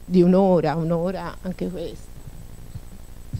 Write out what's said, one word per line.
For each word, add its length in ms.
di 180
un'ora, 540
un'ora 680
anche 260
questa. 380